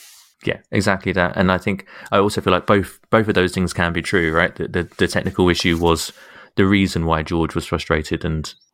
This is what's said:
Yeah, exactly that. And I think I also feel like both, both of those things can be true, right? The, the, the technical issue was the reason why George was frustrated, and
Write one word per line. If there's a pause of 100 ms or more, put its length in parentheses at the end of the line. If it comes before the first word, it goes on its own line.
(440)
Yeah, (120)
exactly
that.
And
I
think (240)
I
also
feel
like
both, (100)
both
of
those
things
can
be
true,
right?
The,
the, (100)
the
technical
issue
was (420)
the
reason
why
George
was
frustrated,
and (200)